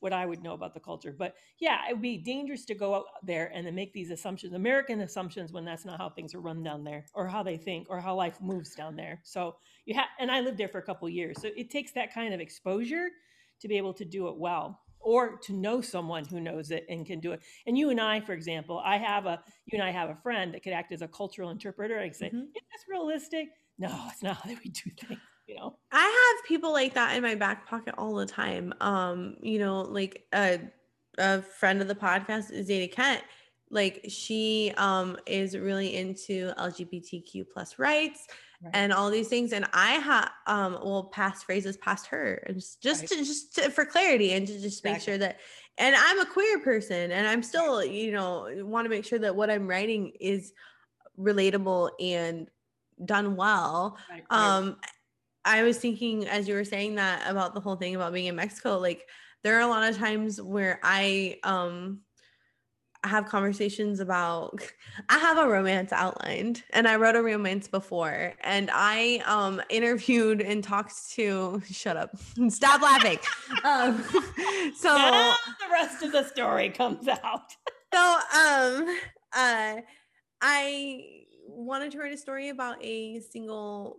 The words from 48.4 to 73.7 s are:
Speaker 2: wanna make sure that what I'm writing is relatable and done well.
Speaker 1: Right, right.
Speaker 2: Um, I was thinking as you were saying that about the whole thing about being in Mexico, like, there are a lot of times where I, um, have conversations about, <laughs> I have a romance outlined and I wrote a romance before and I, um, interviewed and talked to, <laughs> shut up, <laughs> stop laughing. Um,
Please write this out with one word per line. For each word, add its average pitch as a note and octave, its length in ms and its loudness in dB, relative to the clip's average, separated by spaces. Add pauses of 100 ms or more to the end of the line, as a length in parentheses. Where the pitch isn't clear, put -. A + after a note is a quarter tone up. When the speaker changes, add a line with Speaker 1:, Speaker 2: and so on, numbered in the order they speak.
Speaker 2:
wanna A3+ 220 -2
make G#3+ 160 -2
sure A#3 160 -2
that G3+ 160 0
what G#3+ 120 2
I'm G3+ 200 0
writing G3+ 420 0 (100)
is G3 320 -2 (640)
relatable F#3+ 840 2
and E3+ 500 -2 (540)
done G3+ 320 0
well. F#3 600 2 (140)
Speaker 1:
Right, E3+ 180 -16
right. G#3 280 6
Speaker 2:
Um, F#3+ 240 -2 (640)
I A3 180 6
was A#3 160 4
thinking A3 480 -2
as G3+ 220 -2
you G#3 60 0
were G3+ 100 0
saying G#3 320 -4
that F#3+ 340 0
about F#3+ 240 -2
the G#3 60 -6
whole G3 160 -4
thing F3+ 180 -4
about F3+ 180 -2
being F3+ 140 -2
in F3 80 -4
Mexico, G3+ 440 -2
like, F3 300 -2 (360)
there A3 120 4
are A#3 40 6
a A#3+ 80 4
lot A3 200 4
of A3 80 0
times G#3+ 460 -2
where F#3+ 400 0
I, G3 640 2
um, F#3 560 -2 (1040)
have G3+ 220 0
conversations G3+ 760 0
about, F3 600 -2 (300)
<laughs> - 180 -14
I C#4 100 8
have D#4+ 200 4
a D4+ 100 8
romance F#3+ 440 2
outlined - 800 -2
and A3+ 180 6
I A3 80 6
wrote A3+ 180 8
a A#3 80 6
romance G3+ 460 0
before F3+ 720 -2
and G3 320 0
I, A#3 520 4
um, G3 460 2
interviewed A3+ 680 4
and G#3 240 0
talked G#3 480 -4
to, G3 520 0
<laughs> - 60 -14
shut F#3+ 260 -4
up, - 140 -4 (220)
<laughs> A#3+ 160 4
stop C4+ 340 6
laughing. C4 380 8 (420)
Um, B3+ 400 4